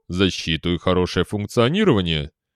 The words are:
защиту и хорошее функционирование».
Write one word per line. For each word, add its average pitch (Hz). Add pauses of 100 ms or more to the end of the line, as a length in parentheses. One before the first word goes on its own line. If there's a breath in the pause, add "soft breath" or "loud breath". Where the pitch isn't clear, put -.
защиту 87
и 85
хорошее 90
функционирование». 104 (240)